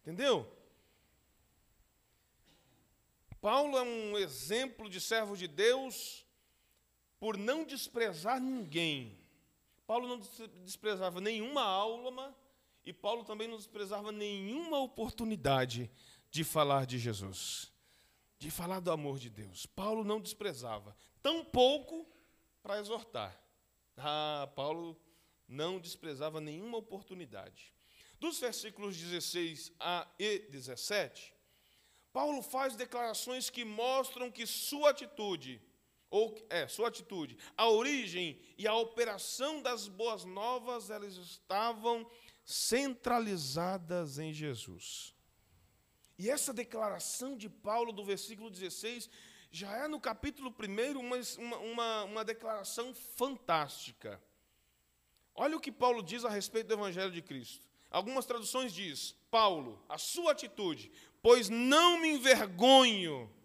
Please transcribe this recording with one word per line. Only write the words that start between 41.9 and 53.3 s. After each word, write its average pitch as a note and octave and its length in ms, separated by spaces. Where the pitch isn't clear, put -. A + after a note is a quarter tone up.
centralizadas F3+ 1700
em D#3 160
Jesus. C3 840
E G3 120
essa C#4+ 240
declaração A3+ 840
de G#3 140
Paulo A3+ 420
do G3+ 120
versículo G3+ 480
dezesseis F#3+ 580
já G3 260
é C#4+ 120
no D4+ 120
capítulo B3+ 520
primeiro A3 480
uma, B3 180
uma, A#3 200
uma, A3+ 460
uma G#3+ 220
declaração A3+ 680
fantástica. D3+ 1300